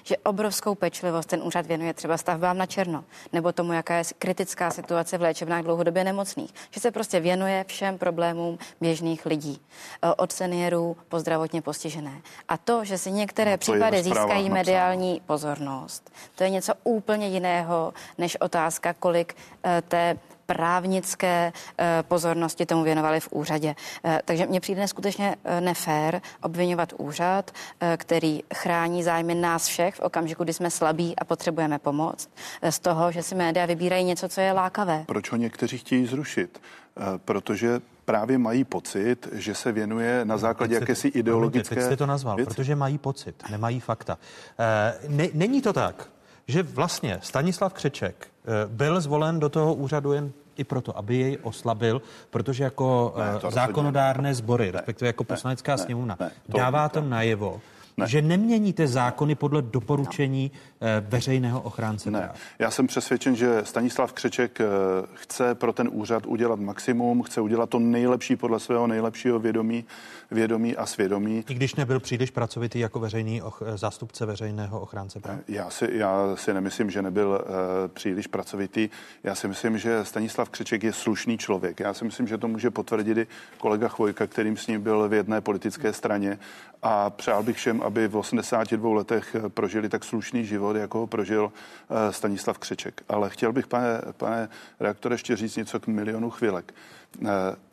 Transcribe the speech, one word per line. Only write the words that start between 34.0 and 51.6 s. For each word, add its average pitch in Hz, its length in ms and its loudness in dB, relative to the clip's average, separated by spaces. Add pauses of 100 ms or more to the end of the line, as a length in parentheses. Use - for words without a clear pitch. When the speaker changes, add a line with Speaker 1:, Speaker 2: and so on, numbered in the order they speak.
Speaker 1:
něco, 180 240 -2
co - 120 -2
je 190 100 4
lákavé. 185 560 0
Speaker 2:
Proč 104 240 -4
ho 120 60 -2
někteří 117 400 -2
chtějí 127 280 2
zrušit? 120 560 -4 (360)
Eh, - 40 -8 (240)
protože 110 560 0 (240)
právě 113 320 2
mají 123 260 4
pocit, 107 680 -2
že 101 240 -4
se - 160 -2
věnuje 113 540 0
na 110 120 0
základě 113 320 2
Speaker 3:
Teď 113 80 4
jste, 123 60 2
Speaker 2:
jakési 120 180 0
Speaker 3:
promiňte, 139 180 2
Speaker 2:
ideologické 113 560 2
Speaker 3:
teď 127 80 2
jste 127 140 2
to 143 80 2
nazval, 135 320 0
Speaker 2:
věci. 123 180 0
Speaker 3:
protože 135 200 0
mají 143 220 0
pocit, - 540 -6
nemají 117 280 -2
fakta. 107 380 -4 (420)
Eh, 110 340 4 (140)
ne-, 147 260 2
není 226 280 2
to 214 120 2
tak, - 360 -2 (380)
že 160 160 2
vlastně 127 580 -2
Stanislav 180 520 0
Křeček, - 540 -4
eh, - 220 -14 (180)
byl 147 340 2
zvolen 156 380 0
do 147 100 2
toho 156 240 2
úřadu 143 400 0
jen 143 180 -2 (260)
i 139 60 -2
proto, 123 340 -4
aby 104 180 -2
jej 131 260 0
oslabil, 113 600 0 (280)